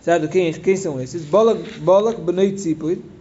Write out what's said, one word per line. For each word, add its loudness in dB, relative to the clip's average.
Certo? 0
Quem, 0
quem 0
são -4
esses? -10
Balak, 2
Balak 2
Benoi 0
Tzipui. -4